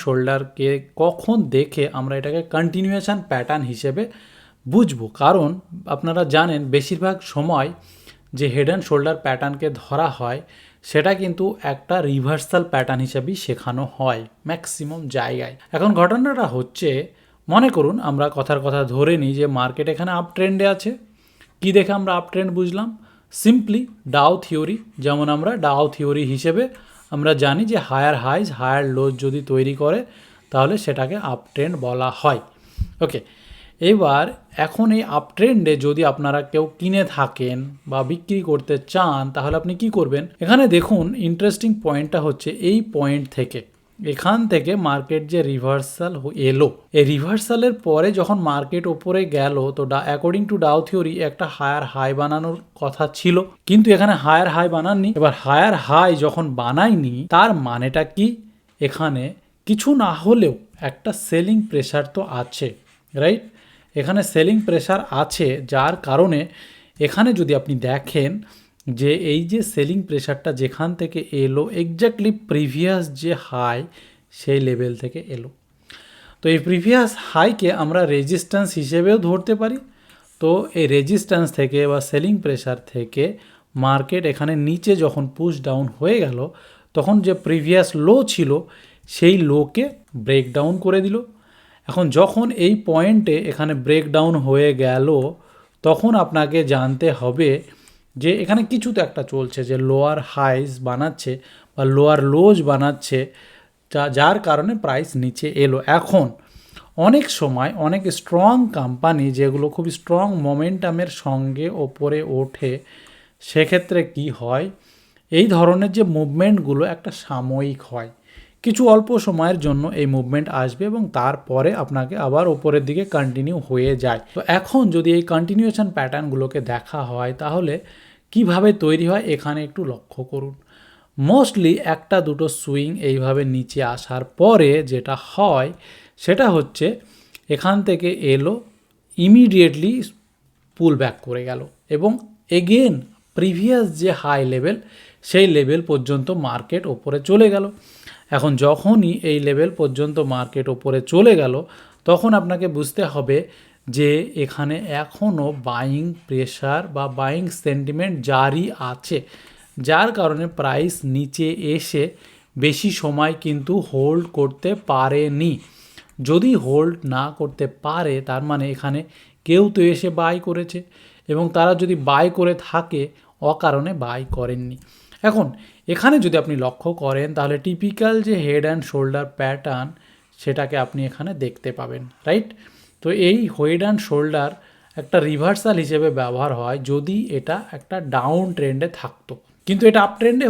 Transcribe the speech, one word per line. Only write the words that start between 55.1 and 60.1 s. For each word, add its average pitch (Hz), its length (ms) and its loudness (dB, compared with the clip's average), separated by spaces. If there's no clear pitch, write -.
এবার 147 140 4
হায়ার 175 320 4
হাই 170 240 6
যখন 156 220 0
বানায়নি, 143 540 2
তার 208 180 6
মানেটা 131 360 -2
কি? 202 120 2
এখানে 139 360 -2
কিছু 214 220 0
না 180 80 2